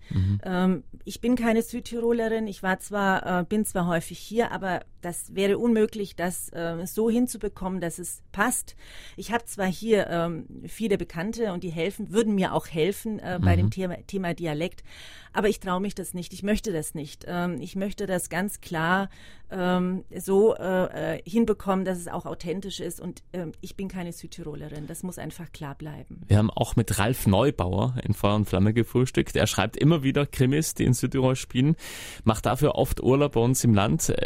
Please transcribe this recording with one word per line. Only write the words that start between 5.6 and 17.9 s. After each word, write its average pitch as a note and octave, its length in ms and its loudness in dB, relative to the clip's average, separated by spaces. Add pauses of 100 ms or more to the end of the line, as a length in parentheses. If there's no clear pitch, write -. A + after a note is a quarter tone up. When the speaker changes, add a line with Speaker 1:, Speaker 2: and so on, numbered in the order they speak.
Speaker 2:
das, F3+ 380 -4
äh, E3+ 340 -6
so A3 240 0
hinzubekommen, G#3 720 -2
dass E3+ 180 -4
es - 320 -10
passt. - 440 0 (420)
Ich F#3+ 140 -10
hab A#3+ 160 -2
zwar F#3+ 200 -2
hier, G3+ 420 2
ähm, E3+ 380 -2 (180)
viele G3+ 320 0
Bekannte G3+ 560 -4
und F3 100 -6
die F3+ 60 -6
helfen, E3+ 420 -4
würden A3 220 2
mir F#3 220 2
auch D#3+ 120 0
helfen, G3 520 -2
äh, F3+ 220 -6
bei F3+ 120 6
Speaker 1:
Mhm. E3+ 40 6
Speaker 2:
dem G3+ 140 4
Thema, F#3 260 -4 (100)
Thema F3+ 260 -2
Dialekt, E3 500 -4 (500)
aber G#3 160 2
ich F#3 100 0
traue F#3 220 -2
mich G3+ 140 -4
das - 180 -8
nicht, F3+ 200 -8
ich F#3 100 -10
möchte G#3+ 280 0
das D#3 240 -4
nicht. - 320 -10
Ähm, F3 340 -2
ich F3+ 140 -10
möchte F#3+ 320 -4